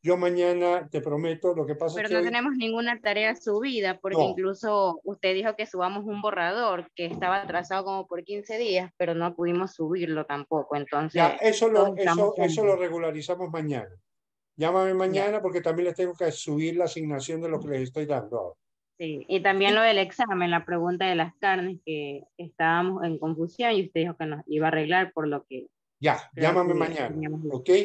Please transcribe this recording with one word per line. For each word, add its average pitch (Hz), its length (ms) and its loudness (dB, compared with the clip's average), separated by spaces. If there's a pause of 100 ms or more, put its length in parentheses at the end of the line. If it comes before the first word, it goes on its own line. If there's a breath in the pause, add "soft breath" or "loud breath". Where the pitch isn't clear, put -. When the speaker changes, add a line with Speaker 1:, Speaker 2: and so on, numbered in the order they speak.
Speaker 1:
Yo 175 120 4
mañana, 175 720 2
te 151 100 -2
prometo, 160 540 0
lo 156 100 0
que 147 120 -4
pasa 165 160 -2
es 175 40 -6
Speaker 2:
Pero 214 120 -2
Speaker 1:
que - 60 0
Speaker 2:
no 175 60 4
Speaker 1:
hoy - 60 2
Speaker 2:
tenemos 247 300 0
ninguna 233 440 -2
tarea 214 360 0
subida, 208 640 -2
porque 190 180 -2
Speaker 1:
No. 139 120 4
Speaker 2:
incluso 190 760 0
usted 190 280 -2
dijo 208 220 0
que 214 120 -6
subamos 196 400 -4
un 208 140 -6
borrador 196 760 -2
que 175 100 -6
estaba 180 360 0
atrasado 180 420 -4
como 190 240 -6
por 175 160 -8
quince 208 340 -8
días, 185 380 -2
pero 170 180 -2
no 170 220 -2
pudimos 175 380 -2
subirlo 160 520 -2
tampoco, 143 480 -4
entonces 147 400 -2
Speaker 1:
Ya, 170 140 6 (120)
eso 220 280 4
lo, 214 160 8
Speaker 2:
todos 196 140 0
estamos 190 380 4
Speaker 1:
eso, 180 80 0
eso 165 200 0
lo 202 80 6
Speaker 2:
pendientes. 180 80 2
Speaker 1:
regularizamos 165 720 -4
mañana. 143 380 -4 (680)
Llámame 185 340 2
Speaker 2:
Ya. 185 60 2
Speaker 1:
mañana 196 440 0
porque 185 200 -2
también 175 260 0
les 170 100 -2
tengo 180 180 -2
que 165 180 0
subir 160 440 -2
la 175 100 2
asignación 156 540 -4
de 165 80 -4
lo 156 120 -2
que 147 80 -10
les 135 140 -2
estoy 147 240 -6
dando 120 320 -4
ahora. 90 180 -8 (420)
Speaker 2:
Sí, 156 300 -8
y 185 120 2
también 196 300 4
Speaker 1:
¿Sí? 214 60 6
Speaker 2:
lo 220 60 6
del 220 160 6
examen, 190 520 0
la 170 160 2
pregunta 175 400 0
de 185 80 2
las 165 220 -2
carnes, 190 500 0
que 147 380 -6 (120)
estábamos 175 680 0
en 165 140 -2
confusión 165 540 -2
y 190 140 2
usted - 140 -2
dijo 165 160 -2
que 160 100 -6
nos 151 220 -8
iba 151 180 0
a - 20 4
arreglar, 165 440 2
por 151 160 -4
lo 143 180 -4
que 127 220 -14 (320)
Speaker 1:
Ya, 143 340 0
Speaker 2:
creo 160 140 2
Speaker 1:
llámame 180 240 4
Speaker 2:
que 170 60 2
Speaker 1:
mañana, 160 300 -2
Speaker 2:
teníamos 156 360 -6
duda. 139 120 -4
Speaker 1:
¿ok? 131 140 -2 (140)